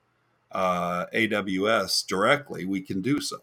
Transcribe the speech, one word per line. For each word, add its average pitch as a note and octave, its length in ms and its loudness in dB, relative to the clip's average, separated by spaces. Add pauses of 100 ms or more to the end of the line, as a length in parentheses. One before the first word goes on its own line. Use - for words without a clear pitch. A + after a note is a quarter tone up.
(520)
uh, F2 600 0
A A2 160 2
W G2+ 420 0
S G2+ 320 2
directly, G2+ 640 0
we F#2+ 160 -2
can F#2+ 200 -6
do C3+ 200 0
so - 220 -8